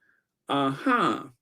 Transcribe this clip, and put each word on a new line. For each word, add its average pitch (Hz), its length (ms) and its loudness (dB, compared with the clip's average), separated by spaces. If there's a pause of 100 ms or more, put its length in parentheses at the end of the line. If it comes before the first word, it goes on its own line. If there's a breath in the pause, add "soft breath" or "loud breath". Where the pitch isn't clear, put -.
(480)
Uh-huh. 143 760 0 (180)